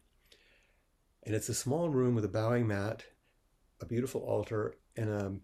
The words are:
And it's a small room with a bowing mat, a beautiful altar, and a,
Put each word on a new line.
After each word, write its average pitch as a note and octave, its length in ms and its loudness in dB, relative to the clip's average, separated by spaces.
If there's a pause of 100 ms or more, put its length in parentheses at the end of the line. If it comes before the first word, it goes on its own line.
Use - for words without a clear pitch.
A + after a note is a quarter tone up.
(1200)
And G#2+ 140 -2
it's A2 140 -2
a A#2 40 0
small D#3+ 360 0
room B2+ 260 4
with G#2+ 100 2
a G2 40 0
bowing A2+ 380 2
mat, G#2 380 -2 (760)
a - 40 -10
beautiful A#2+ 360 -2
altar, G#2+ 540 -2 (200)
and A2 140 -2
a, G2 340 -2